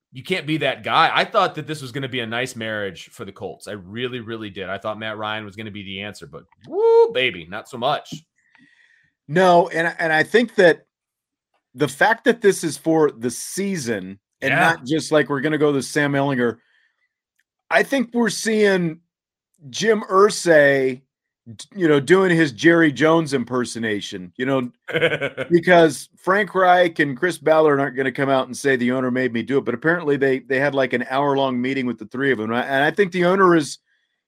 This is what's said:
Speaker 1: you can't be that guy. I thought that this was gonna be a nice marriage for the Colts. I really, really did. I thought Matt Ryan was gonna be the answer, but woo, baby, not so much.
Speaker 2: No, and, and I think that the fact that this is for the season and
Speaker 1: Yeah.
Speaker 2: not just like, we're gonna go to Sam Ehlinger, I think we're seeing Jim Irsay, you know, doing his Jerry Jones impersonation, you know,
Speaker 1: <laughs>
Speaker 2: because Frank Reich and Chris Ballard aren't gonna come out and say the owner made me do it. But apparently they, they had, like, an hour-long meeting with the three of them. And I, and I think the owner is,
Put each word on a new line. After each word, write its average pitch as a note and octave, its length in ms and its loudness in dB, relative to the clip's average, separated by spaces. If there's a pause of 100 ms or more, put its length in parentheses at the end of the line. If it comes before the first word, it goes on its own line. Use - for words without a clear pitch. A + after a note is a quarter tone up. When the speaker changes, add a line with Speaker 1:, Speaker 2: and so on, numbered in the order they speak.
(120)
Speaker 1:
you B2+ 120 -18
can't F3+ 220 -6
be D#3 120 -2
that B2+ 260 -4
guy. C3 280 2
I F3 140 0
thought F#3 300 0
that D3+ 100 -10
this D3+ 160 -12
was B2+ 100 -14
gonna C3+ 180 -8
be B2 100 -6
a A2+ 80 -6
nice A#2+ 280 -6
marriage G#2+ 540 -8
for - 160 -16
the G2 60 -14
Colts. - 360 -14
I F#2+ 40 -12
really, A2+ 480 -10
really A2 320 -12
did. F#2 180 -10
I G2 80 -6
thought G#2+ 220 -10
Matt A2 180 -10
Ryan G#2+ 280 -8
was G2 100 -16
gonna G#2+ 160 -14
be G2+ 120 -14
the F#2+ 180 -12
answer, G2+ 260 -14
but C#2 160 -20 (240)
woo, A4+ 440 2
baby, F#2 380 -2
not G#2 200 -12
so C3 100 -14
much. C3+ 340 -4 (1120)
Speaker 2:
No, F3 420 4
and, D#3+ 300 -4
and E3 120 -2
I D#3 120 2
think A3+ 320 0
that E3+ 300 4 (880)
the C3+ 140 -2
fact G3+ 380 0
that A#3 160 2
this F#3 240 2
is C#3+ 120 -6
for D#3+ 340 2
the A#2 200 -6
season A#2 880 -6 (220)
and C3+ 100 -2
Speaker 1:
Yeah. D3 80 2
Speaker 2:
not E3 260 0
just D3+ 260 -4
like, D3+ 180 2
we're C#3 100 -2
gonna D3+ 180 -2
go D3 140 2
to C#3 100 -2
Sam C#3+ 320 -2
Ehlinger, C3 440 0 (1120)
I E3+ 140 2
think B3 300 -2
we're A#3 160 0
seeing G3 680 0 (720)
Jim G#3 400 0
Irsay, C#3+ 920 4 (720)
you F3+ 120 0
know, D3 120 4
doing F#3 360 4
his D#3+ 160 2
Jerry D#3+ 400 4
Jones D#3 420 2
impersonation, A2+ 1040 -6
you B2+ 80 -4
know, C3 260 -2 (180)
Speaker 1:
<laughs> C#3+ 600 -4
Speaker 2:
because E3+ 680 4
Frank G3 360 -2
Reich F3+ 460 4
and C#3+ 180 -2
Chris F3 200 -4
Ballard D#3 420 4
aren't C#3 160 -4
gonna C3 160 -2
come C3+ 180 -2
out C3 180 0
and B2 100 -14
say C#3 180 0
the B2 160 0
owner B2+ 200 -2
made B2+ 220 -2
me A#2 100 -4
do C3 140 -2
it. - 80 -2
But A#2+ 100 -4
apparently D#3 420 0
they, C3+ 220 0
they B2+ 200 -2
had, C#3 160 0
like, C3 180 0
an B2 160 -2
hour-long C3+ 520 0
meeting C3 240 -4
with A#2+ 140 -6
the G#2+ 60 -14
three C3+ 260 -2
of A#2 60 0
them. G#2+ 140 -6
And A#2+ 80 -2
I, B2 40 -2
and C3+ 200 0
I D#3 80 0
think F#3 200 0
the F3+ 140 0
owner F3+ 300 4
is, D3 240 -2 (480)